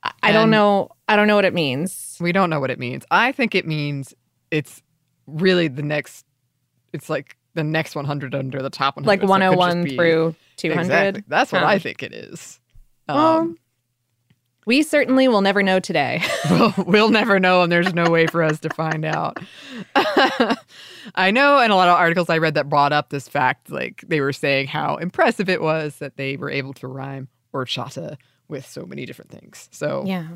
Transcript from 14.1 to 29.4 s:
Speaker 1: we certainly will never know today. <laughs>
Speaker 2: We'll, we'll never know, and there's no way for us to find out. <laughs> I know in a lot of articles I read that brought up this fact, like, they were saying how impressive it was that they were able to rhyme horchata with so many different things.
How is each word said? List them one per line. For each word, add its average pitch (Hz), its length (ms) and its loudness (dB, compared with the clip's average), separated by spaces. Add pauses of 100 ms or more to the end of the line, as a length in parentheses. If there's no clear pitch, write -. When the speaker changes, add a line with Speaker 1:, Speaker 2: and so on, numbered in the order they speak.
Speaker 1:
we 262 160 4
certainly 262 440 2
will 214 140 4
never 196 220 2
know 190 160 2
today. 156 420 -2 (140)
<laughs> 156 160 -4
Speaker 2:
We'll, 185 220 4 (120)
we'll 214 240 4
never 208 300 2
know, 185 240 4
and 170 80 0
there's 175 240 2
no 170 160 2
way 165 160 4
for 165 160 -2
us 156 160 0
to 160 100 -6
find 156 360 -4
out. 156 340 -4 (260)
<laughs> 254 300 -10 (1200)
I 190 160 2
know 285 300 4
in 226 100 4
a 202 40 4
lot 185 140 6
of 175 80 6
articles 170 320 2
I 165 80 2
read 160 180 0
that 147 140 -2
brought 143 240 4
up 147 160 0
this 143 180 -8
fact, 131 440 -2
like, - 360 -8
they 156 140 -2
were 139 120 -2
saying 139 340 -2
how 147 300 -4
impressive 190 520 -2
it 185 120 -2
was 156 360 -4
that 143 200 -14
they 139 200 -6
were 139 140 -8
able 139 240 -8
to - 120 -16
rhyme 135 400 -12 (260)
horchata 139 640 -10 (320)
with 156 180 -14
so - 180 -16
many 139 200 -14
different - 260 -20
things. - 400 -20